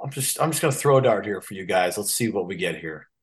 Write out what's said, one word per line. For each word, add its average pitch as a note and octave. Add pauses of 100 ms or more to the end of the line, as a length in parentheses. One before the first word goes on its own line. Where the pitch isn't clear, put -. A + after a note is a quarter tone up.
I'm C#3
just, -
I'm D#3+
just D3+
gonna D#3
throw C#3
a C3
dart G#2+
here G2+
for -
you F#2
guys. F2+
Let's G2+
see A#2
what G2
we F#2+
get E2+
here. D#2 (140)